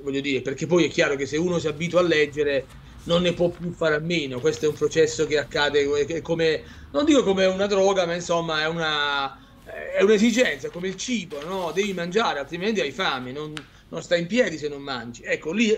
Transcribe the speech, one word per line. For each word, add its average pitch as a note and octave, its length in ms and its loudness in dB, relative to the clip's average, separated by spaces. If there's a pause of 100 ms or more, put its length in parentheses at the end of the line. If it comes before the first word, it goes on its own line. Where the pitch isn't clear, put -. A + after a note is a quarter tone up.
voglio C#3 180 -2
dire, C#3 200 0
perché C#3 260 -4
poi E3+ 180 4
è - 40 0
chiaro D3 260 2
che C#3 100 -2
se C#3+ 120 -2
uno F3 200 0
si D#3 100 -2
abitua D#3+ 340 0
a - 20 4
leggere C#3+ 600 2 (400)
non F3 180 2
ne F3 100 2
può E3+ 160 2
più F3 220 -8
fare D#3+ 240 0
a D3+ 40 0
meno. D#3 400 -2
Questo D3+ 260 0
è D3+ 40 2
un D3 60 -2
processo D#3 500 2
che D3 140 2
accade, C#3+ 440 2 (220)
è D#3 160 -4
come, D#3+ 400 0 (300)
non D4 140 2
dico C#4+ 180 6
come F#3+ 240 2
una F#3 180 0
droga, G3 400 2
ma E3+ 80 -2
insomma E3 480 -2
è D#3 60 0
una, D3 680 -2 (300)
è - 380 -2
un'esigenza, G3+ 640 4
come F3 200 -8
il F#3 60 -8
cibo, F3+ 480 -6
no? F3+ 280 -4
Devi G3 220 -2
mangiare, F3 440 -2
altrimenti F3 440 -4
hai C#3+ 100 -2
fame, C3 400 -4
non, D3+ 200 -10 (380)
non D#3+ 140 -10
stai F3 180 0
in E3+ 60 -4
piedi F#3 320 0
se D3 100 -6
non C#3+ 140 -10
mangi. A#2+ 400 -10
Ecco, D#3 280 -4
lì G#3+ 260 2